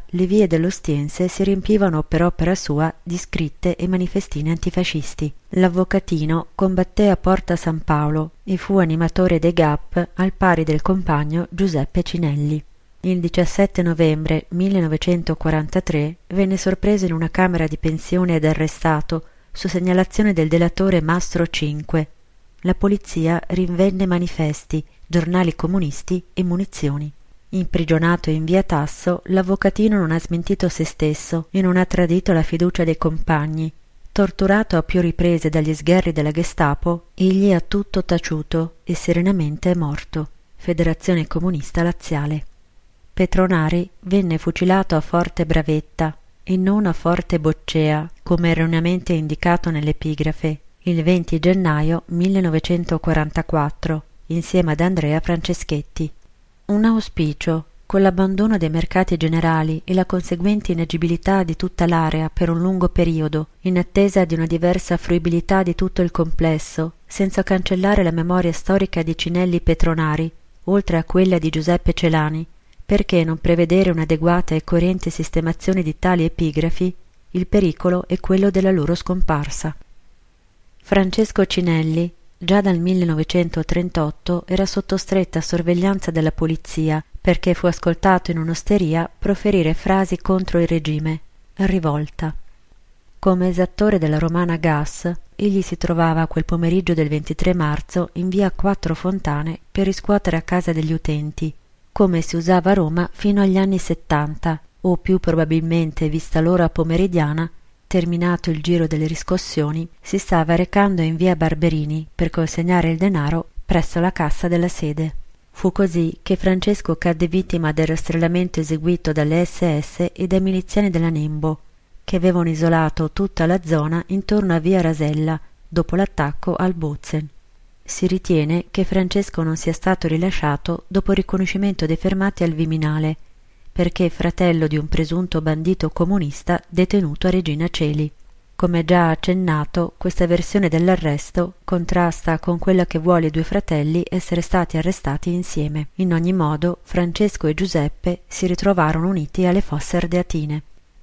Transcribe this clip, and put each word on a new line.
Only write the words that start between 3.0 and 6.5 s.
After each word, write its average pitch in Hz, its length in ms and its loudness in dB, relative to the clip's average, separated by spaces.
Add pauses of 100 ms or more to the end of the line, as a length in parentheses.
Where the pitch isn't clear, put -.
di 175 140 -8
scritte - 600 -4
e 180 120 -4
manifestini 180 600 -2
antifascisti. 165 840 -4 (220)
L'avvocatino 180 1000 0